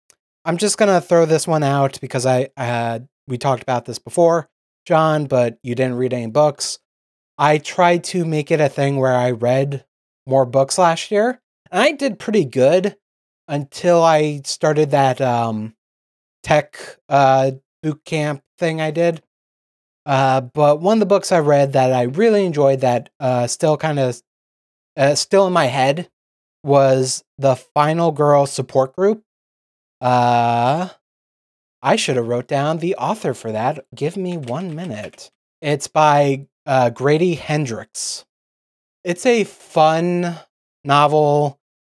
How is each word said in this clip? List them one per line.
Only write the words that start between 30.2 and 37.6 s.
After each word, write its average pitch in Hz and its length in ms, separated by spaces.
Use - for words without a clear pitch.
I 135 140
shoulda 123 280
wrote 120 240
down 147 320
the 170 160
author 143 380
for 113 200
that. 127 320
Give 151 220
me 180 200
one 151 380
minute. 143 560
It's 147 260
by, 143 600
uh, 131 240
Grady 151 460
Hendrix. - 880